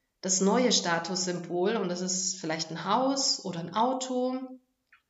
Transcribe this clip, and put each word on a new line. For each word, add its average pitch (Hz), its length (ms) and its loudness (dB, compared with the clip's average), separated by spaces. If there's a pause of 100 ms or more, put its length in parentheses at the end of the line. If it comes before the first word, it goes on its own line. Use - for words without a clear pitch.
(220)
das 180 180 0
neue 226 300 4
Statussymbol 175 1040 0
und 190 120 0
das 175 120 -2
ist 185 400 -2
vielleicht 160 300 -4
ein 170 140 -8
Haus 262 600 2
oder 170 160 -4
ein 170 140 -8
Auto. 254 840 0 (500)